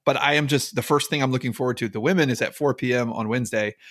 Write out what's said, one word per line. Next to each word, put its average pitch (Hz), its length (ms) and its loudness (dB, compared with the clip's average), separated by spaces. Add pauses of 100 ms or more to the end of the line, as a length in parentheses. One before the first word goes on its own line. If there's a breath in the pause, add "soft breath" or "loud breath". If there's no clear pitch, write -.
But 143 120 2
I 147 180 2
am 147 140 2
just, 139 260 0
the 117 80 0
first - 260 2
thing 147 140 0
I'm 131 80 2
looking 127 220 -2
forward 127 240 -2
to - 80 -2
at 104 80 -4
the 110 80 -4
women 156 280 4
is 120 140 0
at - 140 -4
four 139 180 2
P 123 180 -2
M 120 200 0
on 110 160 -4
Wednesday. 110 480 -2 (140 loud breath)